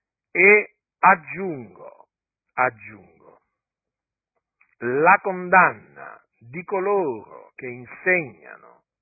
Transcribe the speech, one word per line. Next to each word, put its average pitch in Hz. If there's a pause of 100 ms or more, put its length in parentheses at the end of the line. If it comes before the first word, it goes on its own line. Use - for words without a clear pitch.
(320)
E 202 (240)
aggiungo, 160 (460)
aggiungo, 110 (1400)
la 156
condanna 160 (180)
di 131
coloro 175
che 127
insegnano 120 (180)